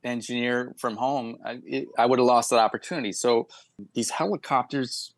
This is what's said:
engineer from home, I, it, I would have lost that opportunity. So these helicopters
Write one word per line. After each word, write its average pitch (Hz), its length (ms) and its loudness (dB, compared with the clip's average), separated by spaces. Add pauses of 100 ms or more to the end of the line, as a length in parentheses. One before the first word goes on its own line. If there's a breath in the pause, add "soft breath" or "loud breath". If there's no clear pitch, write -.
engineer 123 720 -4
from 113 180 -4
home, 123 480 -4
I, 123 220 -8
it, 135 220 -6 (100)
I 117 80 4
would 123 140 4
have 123 60 6
lost 120 240 4
that 120 100 4
opportunity. 113 520 -2
So 117 360 2 (460 loud breath)
these 117 160 -2
helicopters 143 1080 -4